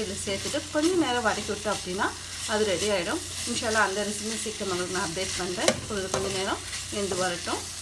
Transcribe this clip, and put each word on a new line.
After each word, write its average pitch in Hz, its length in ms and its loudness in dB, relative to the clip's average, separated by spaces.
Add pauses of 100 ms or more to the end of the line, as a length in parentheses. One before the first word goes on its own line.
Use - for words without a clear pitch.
இதுல 196 220 -4
சேர்த்துட்டு 202 340 0 (140)
கொஞ்ச 311 180 6 (120)
நேரம் 240 240 2
வதக்கி 202 240 0
விட்டோம் 202 240 0
அப்படின்னா 190 320 0 (440)
அது 214 180 4
ரெடி 175 240 2
ஆயிடும். 196 260 0 (300)
இன்ஷால்லா 220 360 2
அந்த 190 220 0
ரெசிபி 214 340 -2
சீக்கிரம் 208 300 -2
உங்களுக்கு 180 240 0
நான் 180 100 0
அப்டேட் 185 320 -2
பண்றேன். 190 320 0 (220)
ஒரு 190 220 -2
கொஞ்ச 196 120 0 (120)
நேரம் 196 220 0 (340)
வெந்து 196 260 0
வரட்டும். 185 420 0 (200)